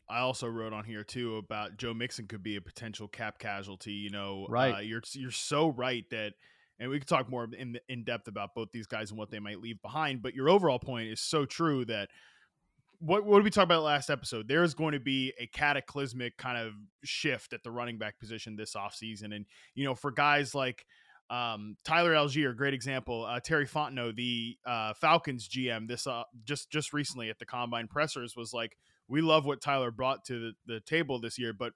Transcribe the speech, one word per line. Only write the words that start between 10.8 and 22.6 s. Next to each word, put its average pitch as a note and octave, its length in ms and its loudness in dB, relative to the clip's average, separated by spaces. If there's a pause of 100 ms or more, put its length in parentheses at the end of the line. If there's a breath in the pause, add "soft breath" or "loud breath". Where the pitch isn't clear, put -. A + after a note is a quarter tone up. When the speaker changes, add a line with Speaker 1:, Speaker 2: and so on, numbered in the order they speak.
Speaker 1:
is G#2+ 120 -6
so D3+ 260 2
true C#3+ 400 2
that G#2 240 -2 (880 soft breath)
what, F3+ 260 2
what G3+ 140 12
did G#3 60 12
we G#3 60 6
talk G3+ 140 8
about E3+ 180 8
last D3 280 2
episode? A#2 360 -2
There D3+ 160 6
is E3 120 6
going D#3 180 0
to C#3+ 80 0
be C3 380 0
a A#2 80 -6
cataclysmic C3+ 880 0
kind B2 220 -4
of A2+ 160 -4 (280)
shift - 520 -2
at A2+ 80 -12
the A#2+ 80 -10
running A#2+ 260 -6
back G#2+ 220 -6
position A2 380 -10
this G#2+ 180 -8
offseason. G#2 600 -8
And, G#2 120 -8 (280 soft breath)
you C#3 100 -2
know, C3+ 100 0
for C#3 160 -4
guys C#3+ 440 4
like, C3 320 -2 (440 soft breath)
um, A2 540 -4
Tyler E3+ 280 4
Algier, D3 400 4
great C#3 220 0